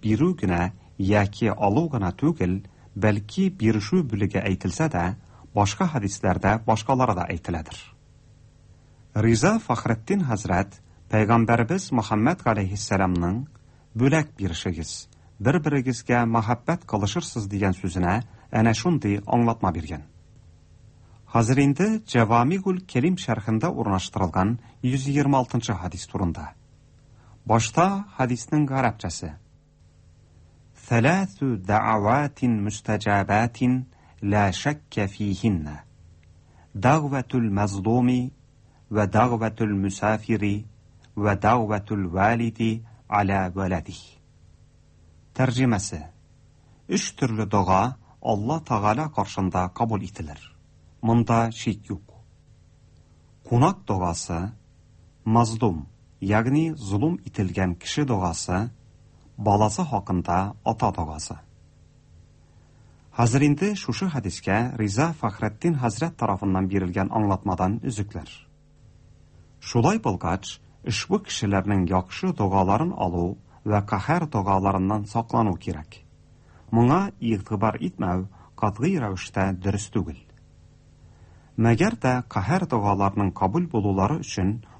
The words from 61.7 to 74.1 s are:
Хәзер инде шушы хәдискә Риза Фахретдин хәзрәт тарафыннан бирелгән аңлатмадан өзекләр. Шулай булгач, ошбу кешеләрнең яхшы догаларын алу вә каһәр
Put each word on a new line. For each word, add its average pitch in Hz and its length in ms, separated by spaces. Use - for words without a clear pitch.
Хәзер 117 300
инде 151 300
шушы 185 340
хәдискә 110 680
Риза 107 340
Фахретдин 120 640
хәзрәт 131 400
тарафыннан 95 500
бирелгән 98 460
аңлатмадан 98 720
өзекләр. 101 460
Шулай 170 380
булгач, 95 600
ошбу - 320
кешеләрнең 101 680
яхшы 92 440
догаларын 98 640
алу 87 400
вә 104 200
каһәр 143 440